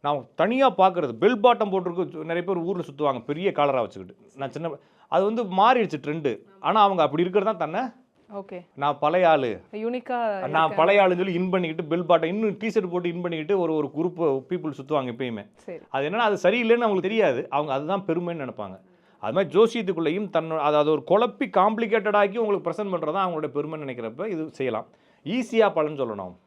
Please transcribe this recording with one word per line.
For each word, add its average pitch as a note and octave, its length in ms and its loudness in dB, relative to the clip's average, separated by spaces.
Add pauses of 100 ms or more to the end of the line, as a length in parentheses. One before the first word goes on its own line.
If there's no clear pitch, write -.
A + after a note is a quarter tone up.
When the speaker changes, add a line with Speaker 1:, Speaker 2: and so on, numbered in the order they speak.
Speaker 1:
நான் C#3+ 320 -2
தனியா A#3+ 360 4
பார்க்கறது, F3+ 420 2
பெல் G3+ 280 2
பாட்டம் G#3+ 320 4
போட்டிருக்கு, F3+ 420 -4
நிறைய E3 280 -6
பேர் F#3 140 -4
ஊர்ல F3 260 -4
சுத்துவாங்க C#3 420 -4
பெரிய E3+ 260 -2
காலரா C#3+ 300 2
வச்சுக்கிட்டு. G2 420 -8 (120)
நான் C3+ 160 -10
சின்ன, D#3+ 200 -8 (380)
அது F#3 160 2
வந்து A3+ 200 -2
மாறிடுச்சு F#3+ 640 2
ட்ரெண்டு. D3 260 -2
Speaker 2:
ஆமா. - 280 -12
Speaker 1:
ஆனா G3+ 220 4
அவங்க G3 200 4
அப்படி D3 200 2
இருக்கிறது G3 280 0
தான் E3+ 200 -4
தன்னை A3+ 200 -4 (440)
Speaker 3:
ஓகே. F#3+ 400 -14
Speaker 1:
நான் C#3+ 240 -2
பழைய E3+ 300 4
ஆளு, C3 320 2 (120)
Speaker 3:
யூனிக்கா A#3+ 460 -6
Speaker 1:
நான் G#3+ 200 -4
Speaker 3:
இருக்கேன். D#3+ 380 0
Speaker 1:
பழைய G3 260 6
ஆளுன்னு F#3 140 4
சொல்லி F#3+ 160 -2
இன் F3+ 180 -2
பண்ணிக்கிட்டு E3+ 400 -2
பெல் F3 140 0
பாட்டம் E3 200 4
இன்னும் G3+ 320 -2
டி-ஷர்ட் G3+ 340 -2
போட்டு F3 180 -4
இன் F3 120 -6
பண்ணிக்கிட்டு E3+ 400 -2
ஒரு, D#3+ 140 0
ஒரு D3 220 -2
குரூப் E3+ 260 -2 (260)
பீப்புள் D#3 240 -4 (100)
சுத்துவாங்க C3+ 300 -2
எப்பயுமே. A2+ 420 -6
Speaker 3:
சரி. - 240 -16 (100)
Speaker 1:
அது C#3 200 -2
என்னன்னா A3 200 0
அது F#3+ 220 2
சரியில்லைன்னு A#3 360 2
அவங்களுக்கு F#3+ 220 0
தெரியாது. F#3+ 400 2
அவங்க D3 240 -2
அதுதான் E3 340 -2
பெருமைன்னு E3+ 380 -4
நினைப்பாங்க. G2 360 -10 (380)
அது A2 140 -4
மாதிரி F3+ 220 0
ஜோசியத்துக்குள்ளேயும் F#3+ 800 0
தன்னோட, D#3+ 260 -2
அதாவது D3 320 2
ஒரு D3+ 180 2
குழப்பி A3 380 2 (100)
காம்ப்ளிகேட்டட் G#3+ 600 2
ஆக்கி G3+ 220 2
உங்களுக்கு G3 320 -2
ப்ரெசென்ட் G3+ 160 -6
பண்றது D#3+ 260 -2
தான் F#3 160 0
அவங்களோட D#3 260 -4
பெருமைன்னு D3+ 300 -6
நினைக்கிறப்ப B2 420 -8
இது D#3+ 240 -6
செய்யலாம். A#2+ 360 -4 (380)
ஈஸியா A3+ 480 2
பலன் D3+ 280 -2
சொல்லணும் G2 340 -6 (120)